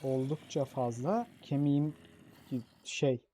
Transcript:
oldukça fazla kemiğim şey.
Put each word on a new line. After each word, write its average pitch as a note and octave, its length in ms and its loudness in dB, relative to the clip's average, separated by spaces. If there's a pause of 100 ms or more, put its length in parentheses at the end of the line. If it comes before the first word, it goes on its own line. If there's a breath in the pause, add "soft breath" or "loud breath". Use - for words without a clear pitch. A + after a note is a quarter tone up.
oldukça C3+ 600 -2
fazla C3 600 -2 (140)
kemiğim D3 540 2 (880)
şey. C3 380 0 (120)